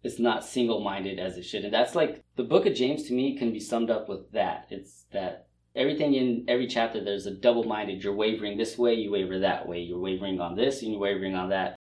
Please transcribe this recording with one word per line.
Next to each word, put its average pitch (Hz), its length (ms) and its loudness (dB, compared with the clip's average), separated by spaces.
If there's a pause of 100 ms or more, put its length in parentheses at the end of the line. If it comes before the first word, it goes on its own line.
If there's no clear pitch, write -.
It's 120 180 -6
not 117 260 2
single-minded 101 720 0
as 92 180 -4
it 90 60 -12
should. 101 220 -6
And 104 80 -2
that's, 120 200 4
like, - 300 0 (140)
the 127 60 -2
book 139 220 4
of 196 80 4
James 131 300 0
to 123 100 -4
me 131 240 2
can 117 140 0
be 104 80 -4
summed 113 320 -2
up 107 180 0
with - 220 -8
that. 101 400 -2
It's - 400 -14
that 95 360 -6 (280)
everything 147 400 2
in 123 320 0
every 123 180 2
chapter, 113 380 0
there's 98 240 -4
a 98 80 -6
double-minded. 107 680 2
You're 101 120 0
wavering 107 420 0
this 113 220 -2
way, 120 160 6
you 104 160 -2
waver 95 280 0
that 95 280 2
way. 87 140 -4
You're 87 180 -6
wavering 95 400 -2
on 85 160 -4
this 131 260 2
and 110 100 -4
you're 101 100 -4
wavering 95 340 0
on 92 140 -2
that. 92 320 -2